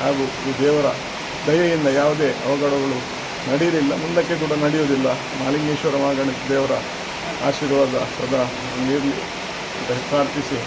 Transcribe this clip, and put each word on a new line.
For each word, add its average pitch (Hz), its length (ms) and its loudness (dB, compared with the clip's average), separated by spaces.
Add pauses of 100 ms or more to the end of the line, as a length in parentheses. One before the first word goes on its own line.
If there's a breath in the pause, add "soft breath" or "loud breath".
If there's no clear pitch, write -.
ಹಾಗೂ 139 200 2
ಈ 135 380 -4
ದೇವರ 147 240 4 (640)
ದಯೆಯಿಂದ 160 400 4
ಯಾವುದೇ 143 420 4
ಅವಘಡಗಳು 139 920 0 (320)
ನಡೆಯಲಿಲ್ಲ, 151 420 2
ಮುಂದಕ್ಕೆ 170 400 0
ಕೂಡ 151 220 0
ನಡೆಯುವುದಿಲ್ಲ. 147 540 2
ಮಹಾಲಿಂಗೇಶ್ವರ 143 840 -2
ಮಹಾಗಣಪತಿ 135 540 0
ದೇವರ 135 220 2 (720)
ಆಶೀರ್ವಾದ 139 460 2
ಸದಾ 127 540 0 (440)
ನೀಡಲಿ 139 340 0 (560)
ಅಂತ - 140 -4 (180)
ಪ್ರಾರ್ಥಿಸಿ 143 460 0 (120)